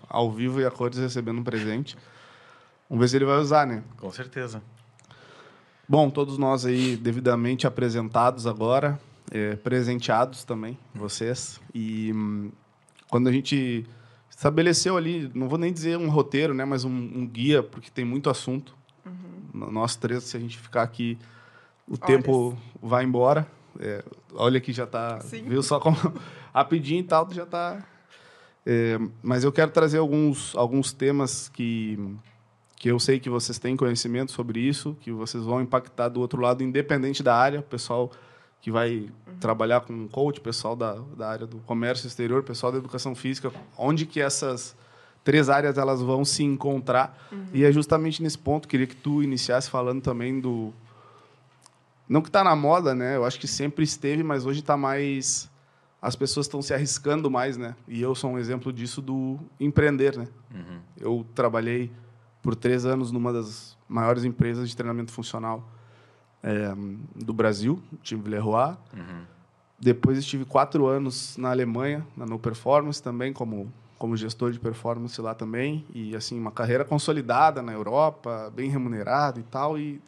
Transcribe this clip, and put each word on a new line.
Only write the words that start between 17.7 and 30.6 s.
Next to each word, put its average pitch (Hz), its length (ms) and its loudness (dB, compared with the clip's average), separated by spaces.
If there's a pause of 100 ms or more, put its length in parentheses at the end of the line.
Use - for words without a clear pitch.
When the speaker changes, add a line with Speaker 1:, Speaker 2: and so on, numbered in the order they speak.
Speaker 1:
tem 127 140 -6
muito 135 240 0
assunto. 131 460 -4 (320)
Speaker 3:
Uhum. 185 60 -16 (420)
Speaker 1:
No-, 104 160 -8
nós 113 260 0
três, 123 280 -4
se - 120 -10
a 117 40 -6
gente 117 180 -10
ficar - 240 -2
aqui, 117 340 -4 (680)
o - 80 -8
Speaker 3:
Horas. 120 120 -6
Speaker 1:
tempo 127 520 4 (240)
vai 123 220 2
embora. 131 420 4 (340)
É, 104 240 -6 (300)
olha 123 260 4
que 127 120 -4
já 120 140 -4
tá, 113 340 -6
Speaker 3:
Sim. - 240 -14
Speaker 1:
viu 131 180 2
só 143 160 0
como 160 180 6 (300)
<laughs> - 260 -20
rapidinho 151 480 2
e 180 40 -4
tal, 165 220 4
tu 180 80 -12
já 175 120 -8
tá. 175 360 -6 (840)
É, 117 320 2 (240)
mas 123 220 2
eu 143 80 4
quero 156 180 4
trazer 160 280 4
alguns, 151 580 2
alguns 123 360 2